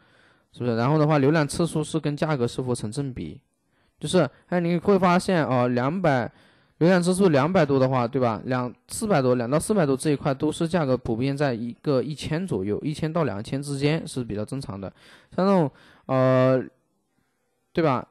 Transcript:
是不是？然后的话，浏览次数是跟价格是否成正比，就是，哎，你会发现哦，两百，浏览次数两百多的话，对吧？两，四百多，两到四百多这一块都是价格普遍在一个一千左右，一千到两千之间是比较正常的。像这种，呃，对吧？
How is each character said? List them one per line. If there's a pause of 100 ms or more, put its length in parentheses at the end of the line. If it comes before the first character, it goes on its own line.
(520)
是
不
是？
然
后
的
话，
浏
览
次
数
是
跟
价
格
是
否
成
正
比， (580)
就
是， (180)
哎，
你
会
发
现
哦，
两
百， (480)
浏
览
次
数
两
百
多
的
话，
对
吧？
两， (160)
四
百
多，
两
到
四
百
多
这
一
块
都
是
价
格
普
遍
在
一
个
一
千
左
右，
一
千
到
两
千
之
间
是
比
较
正
常
的。 (420)
像
这
种， (360)
呃， (1080)
对
吧？